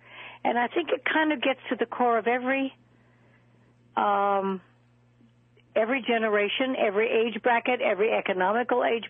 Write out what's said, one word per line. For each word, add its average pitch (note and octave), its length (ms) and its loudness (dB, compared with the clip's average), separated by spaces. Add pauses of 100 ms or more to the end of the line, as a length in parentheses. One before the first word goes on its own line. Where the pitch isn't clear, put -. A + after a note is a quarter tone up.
(420)
And A#3 160 0
I A#3+ 80 0
think E4+ 220 -4
it - 160 -2
kind D#4 260 2
of C4+ 100 -4
gets C4 180 0 (100)
to B3+ 80 -2
the A#3 80 -2
core A#3 320 2
of G#3+ 100 -2
every, B3+ 460 0 (1200)
um, G3 640 0 (1120)
every A3+ 260 0
generation, A3 720 0
every A3 320 2
age A3+ 360 0
bracket, A#3+ 380 2
every G#3+ 300 2
economical G#3 720 0
age A#3 260 0